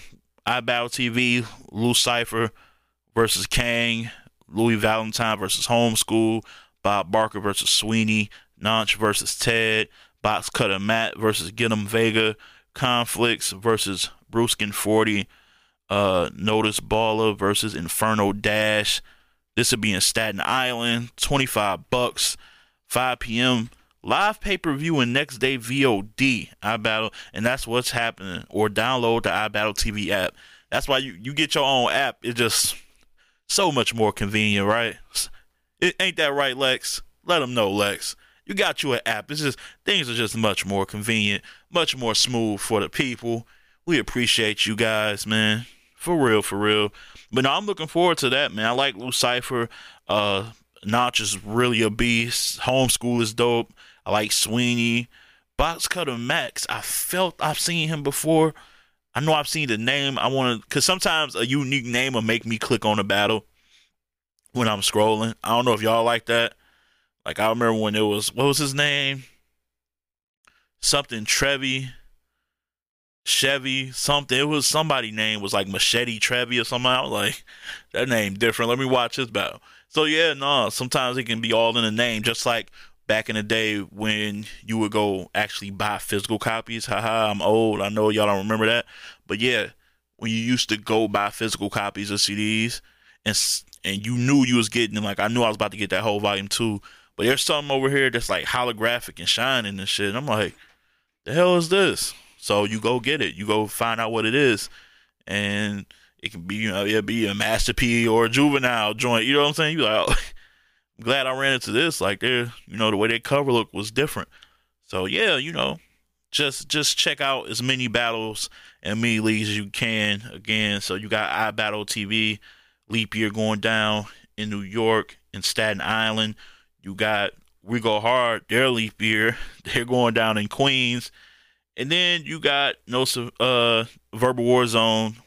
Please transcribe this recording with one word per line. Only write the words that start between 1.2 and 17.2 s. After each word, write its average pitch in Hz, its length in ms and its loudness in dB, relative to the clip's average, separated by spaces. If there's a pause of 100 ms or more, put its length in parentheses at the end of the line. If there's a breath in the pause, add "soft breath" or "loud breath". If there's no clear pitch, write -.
Lou 117 240 2
Cypher 117 560 0 (640 soft breath)
versus 107 320 2
Kang, 117 640 0 (360 loud breath)
Louis 113 280 4
Valentine 110 640 0
versus - 260 -2
Homeschool, 113 800 2 (400 loud breath)
Bob 98 280 0
Barker 110 280 0
versus 101 320 -2
Sweeney, 107 580 2 (300 loud breath)
Notch 110 360 0
versus 104 420 0
Ted, 113 520 2 (340 soft breath)
Box 107 260 0
Cutter 98 300 0
Matt 110 380 0
versus 104 340 -2
Get 113 200 -2
'em 107 140 -2
Vega, 110 500 2 (380 loud breath)
Conflicts 120 800 0
versus 98 580 -2 (200)
Bruskin 110 440 0
forty, 107 540 2 (640 soft breath)
uh, 95 460 2
Notice 107 440 0
Baller 110 580 0